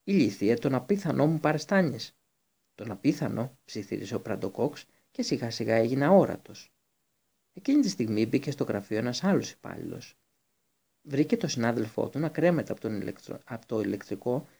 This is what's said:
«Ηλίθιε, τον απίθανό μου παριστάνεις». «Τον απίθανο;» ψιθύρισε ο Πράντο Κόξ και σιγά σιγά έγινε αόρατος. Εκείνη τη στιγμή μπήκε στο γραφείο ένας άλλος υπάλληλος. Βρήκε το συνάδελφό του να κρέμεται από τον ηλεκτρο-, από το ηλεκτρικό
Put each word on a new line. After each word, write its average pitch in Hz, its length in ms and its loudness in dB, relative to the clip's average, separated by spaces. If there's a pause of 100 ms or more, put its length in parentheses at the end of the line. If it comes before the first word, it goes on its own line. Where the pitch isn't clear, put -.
«Ηλίθιε, 117 500 2
τον 135 200 0
απίθανό 143 520 0
μου 156 140 2
παριστάνεις». 156 760 0 (580)
«Τον 110 160 -10
απίθανο;» 113 760 -2
ψιθύρισε 101 500 -8
ο 107 60 -4
Πράντο 95 300 -4
Κόξ 131 360 -4 (240)
και - 120 -4
σιγά 120 280 -2
σιγά 113 240 -2
έγινε 120 300 2
αόρατος. 143 680 4 (800)
Εκείνη 277 300 2
τη 226 60 2
στιγμή 110 380 0
μπήκε 143 240 -2
στο 135 140 -4
γραφείο 107 340 -2
ένας 120 260 -2
άλλος 185 260 4
υπάλληλος. - 640 -12 (880)
Βρήκε 151 340 2
το 185 120 -2
συνάδελφό 117 600 -2
του - 100 -6
να 156 100 -2
κρέμεται 160 440 2
από - 80 -8
τον 107 200 -4
ηλεκτρο-, - 440 -10
από 117 220 -12
το 110 140 -2
ηλεκτρικό 104 680 -4 (120)